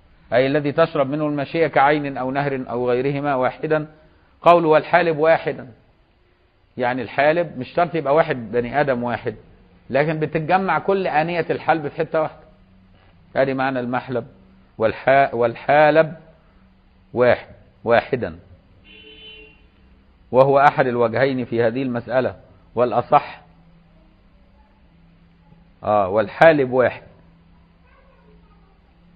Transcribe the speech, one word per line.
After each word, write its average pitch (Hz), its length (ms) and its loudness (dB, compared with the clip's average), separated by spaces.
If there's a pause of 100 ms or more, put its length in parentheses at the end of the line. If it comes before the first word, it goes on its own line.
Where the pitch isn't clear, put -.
(340)
أي 131 140 2
الذي 143 240 -2
تشرب 156 380 0
منه 151 180 -4
الماشية 147 400 -2
كعين 143 500 2
أو 131 140 -6
نهر 135 380 -4
أو 123 200 -2
غيرهما 139 460 -2
واحدا. 151 520 -2 (540)
قول 170 240 6
والحالب 156 520 2
واحدا، 151 500 0 (1080)
يعني 123 240 -4
الحالب 151 580 0
مش 123 80 -10
شرط 170 280 -2
يبقى 143 200 0
واحد 143 360 -2
بني 120 300 -2
آدم 127 220 -2
واحد، 117 320 -6 (540)
لكن 151 300 -2
بتتجمع 160 600 -2
كل 190 280 -2
آنية 160 420 -2
الحلب 156 380 -2
في - 100 -10
حتة 160 240 -4
واحدة. - 180 -8 (960)
ادي 135 180 0
معنى 131 260 -4
المحلب 123 480 -6 (540)
والح-، 131 520 2
والحالب 147 800 2 (1000)
واحد، 117 340 2 (360)
واحداً، 107 560 -2 (1900)
وهو 139 280 6
أحد 139 280 4
الوجهين 120 580 0
في 117 180 -2
هذه 120 200 0
المسألة 117 520 -2 (400)
والأصح. 120 640 0 (2500)
آه، 101 260 2
والحالب 127 600 2
واحد، 123 300 0 (2250)